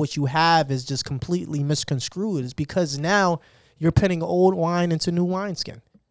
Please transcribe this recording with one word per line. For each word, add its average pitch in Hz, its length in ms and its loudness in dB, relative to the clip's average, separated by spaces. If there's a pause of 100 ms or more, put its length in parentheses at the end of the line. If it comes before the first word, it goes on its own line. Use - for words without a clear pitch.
what 147 160 -2
you 143 80 0
have 156 460 4
is 131 160 -2
just 135 180 -4
completely 147 580 -4
misconstrued. 151 800 -2
It's 123 120 -8
because 147 440 -2
now 175 420 2 (380)
you're 165 140 2
putting 180 300 2
old 180 320 4
wine 175 380 0
into 165 200 -2
new 175 120 2
wineskin. 180 580 -6 (280)